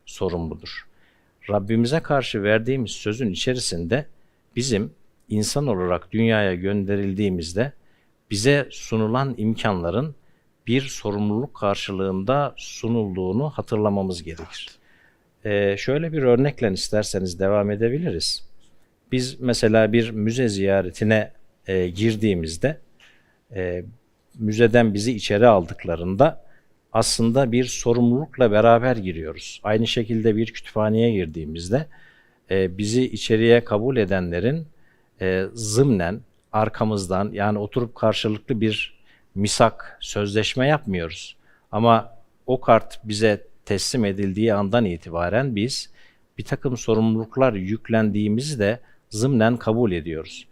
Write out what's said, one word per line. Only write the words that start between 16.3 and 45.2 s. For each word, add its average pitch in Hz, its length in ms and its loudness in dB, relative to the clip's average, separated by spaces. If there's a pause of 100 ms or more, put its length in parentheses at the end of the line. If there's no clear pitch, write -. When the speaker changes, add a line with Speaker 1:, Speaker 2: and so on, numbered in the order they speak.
Speaker 1:
isterseniz 92 680 -2
devam 101 300 2
edebiliriz. 117 800 -2 (640)
Biz 127 280 -4
mesela 110 520 4
bir 117 180 2
müze 113 380 0
ziyaretine, 98 840 2 (340)
e, 92 220 0
girdiğimizde, 101 920 -2 (760)
e, 90 300 -6 (540)
müzeden 110 560 4
bizi 104 180 -2
içeri 107 340 4
aldıklarında 92 960 2 (480)
aslında 113 600 2
bir 123 120 2
sorumlulukla 120 840 2
beraber 117 460 4
giriyoruz. 82 680 -8
Aynı 110 220 2
şekilde 113 500 0
bir 113 100 0
kütüphaneye 110 640 0
girdiğimizde, 85 760 -4 (640)
e, 92 280 -2
bizi 110 260 0
içeriye 113 600 4
kabul 117 320 0
edenlerin, 98 680 0 (540)
e, 92 320 0
zımnen 107 680 0 (320)
arkamızdan, 104 800 -2
yani 104 260 0
oturup 113 360 -4
karşılıklı 110 680 -2
bir 110 360 -2 (380)
misak, - 680 0
sözleşme 104 680 -2
yapmıyoruz. 92 680 -4 (360)
Ama 113 400 4 (340)
o 123 140 0
kart - 440 4
bize 107 420 0 (180)
teslim 107 400 -2
edildiği 101 500 0
andan 104 300 2
itibaren 90 720 -2